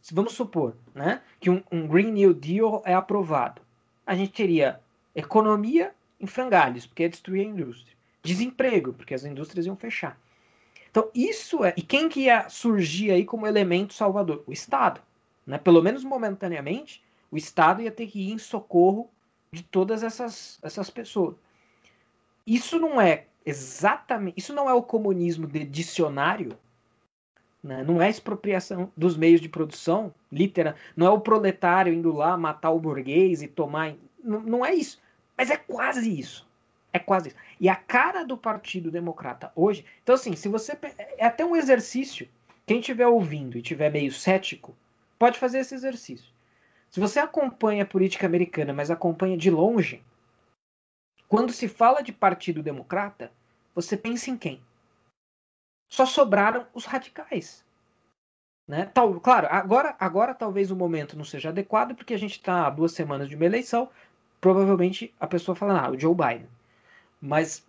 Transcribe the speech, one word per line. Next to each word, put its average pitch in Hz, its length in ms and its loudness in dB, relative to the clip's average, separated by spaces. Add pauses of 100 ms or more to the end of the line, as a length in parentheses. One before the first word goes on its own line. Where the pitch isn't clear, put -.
Se, - 140 -2
vamos 202 180 4
supor, 160 420 -2 (200)
né, 165 260 0 (180)
que 185 120 2
um, 190 100 2 (100)
um 165 140 -2
Green 190 260 4
New 196 220 8
Deal 196 500 0
é 180 120 2
aprovado. 185 640 -2 (460)
A 180 80 -2
gente 196 160 -2
teria 160 480 2 (340)
economia 220 800 2 (260)
em 202 60 -12
frangalhos, 170 600 2
porque - 160 -4
ia 170 60 2
destruir 190 320 -6
a 214 80 -4
indústria. 139 460 -10 (280)
Desemprego, 202 720 0
porque - 200 -12
as 131 100 -6
indústrias 151 440 -8
iam 196 80 -8
fechar. 190 420 -10 (720)
Então, - 240 0
isso 311 500 -2
é. 175 140 2
E 175 60 -6
quem 311 260 0
que 277 120 -4
ia 233 280 4
surgir 196 640 0
aí 180 120 4
como 214 220 -6
elemento 196 480 2
salvador? 190 540 -2
O - 60 -12
Estado. - 460 0 (460)
Né? 139 140 -6
Pelo 170 240 8
menos 254 200 0
momentaneamente, 202 1000 -6 (260)
o 151 80 -6
Estado 175 460 2
ia 220 80 -6
ter 220 160 -12
que 202 120 -12
ir 190 120 -6
em 220 80 -8
socorro 196 720 0 (400)
de 165 100 -12
todas 196 400 -2
essas, 226 640 -10
essas 185 260 -10
pessoas. 214 460 -4 (1120)
Isso 240 320 0
não 302 200 0
é 170 260 4 (180)
exatamente, 180 920 -4
isso 285 160 -12
não 277 160 0
é 254 40 4
o 240 100 4
comunismo 175 640 -2
de 147 180 -6
dicionário, 151 920 -2 (1080)
né? 131 200 -8
Não 165 160 2
é 170 60 4
a 208 40 4
expropriação 190 840 -6
dos 160 220 0
meios 165 240 8
de 160 80 -12
produção, 165 640 -4 (180)
litera-, 165 440 0 (200)
não 170 120 4
é - 20 8
o 208 100 6
proletário 190 720 2
indo 165 200 0
lá 160 260 0
matar 160 320 -2
o 165 100 2
burguês 156 640 2
e 147 60 -12
tomar, 156 420 -4
n-, 143 80 -14 (260)
não 226 400 -2
é 349 120 0
isso, - 260 -4 (340)
mas 254 140 -2
é 302 80 0
quase 233 640 -4
isso. - 280 -16 (460)
É 180 60 0
quase 180 300 -2
isso. - 80 -20 (220)
E 180 80 4
a 190 80 4
cara 330 480 0
do 254 140 -8
Partido 196 540 -8
Democrata 160 640 -10
hoje, 196 300 0 (180)
então 247 100 4
assim, 254 220 0
se 202 120 -8
você 220 280 -4
pe-, 294 180 -14 (240)
é 220 80 2
até 233 180 2
um 339 120 0
exercício, 262 720 0 (380)
quem 233 120 2
tiver 240 280 2
ouvindo 151 500 2
e 120 60 -8
tiver 151 260 0
meio 147 220 -2
cético, - 640 -2 (420)
pode 240 220 4
fazer 254 200 -2
esse 262 140 -6
exercício. 247 580 -12 (600)
Se - 80 -8
você 214 200 0
acompanha 247 640 0
a 202 40 -6
política 190 400 0
americana, 170 440 0
mas 147 200 -4
acompanha 175 440 -2
de 170 140 2
longe, 185 540 2 (1300)
quando 240 240 2
se 226 160 -6
fala 254 320 4
de 240 100 -10
Partido 180 500 -2
Democrata, 151 720 -8 (420)
você 175 220 -4
pensa 226 340 -6
em 254 60 -6
quem? 135 260 -10 (1300)
Só 262 160 2
sobraram 240 680 2
os 226 100 -14
radicais. - 800 -10 (1040)
Né? 156 200 -4
Tal, 208 340 4
claro, 226 280 4
agora, 202 480 2
agora 196 360 0
talvez 202 380 -2
o 190 40 -4
momento 165 400 -4
não 151 80 -12
seja 147 240 -10
adequado, 214 480 -2
porque - 180 -10
a 196 60 -4
gente 202 220 -10
tá 175 260 0
há - 20 2
duas 160 220 0
semanas 139 380 -6
de 147 80 -14
uma 165 80 2
eleição, 240 440 0 (520)
provavelmente 190 760 2
a - 80 -8
pessoa 170 300 -4
fala, 185 300 0
"Ah, 127 60 -2
o 131 60 -6
Joe 160 160 2
Biden." 123 360 -2 (720)
Mas 151 480 -2